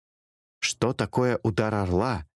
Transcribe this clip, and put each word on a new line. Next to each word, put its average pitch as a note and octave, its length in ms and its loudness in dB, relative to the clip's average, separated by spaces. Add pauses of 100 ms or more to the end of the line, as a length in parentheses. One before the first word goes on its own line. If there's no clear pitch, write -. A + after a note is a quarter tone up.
(600)
Что - 340 -2
такое B2 500 0
удар G#2+ 300 0
орла? G2 540 0 (140)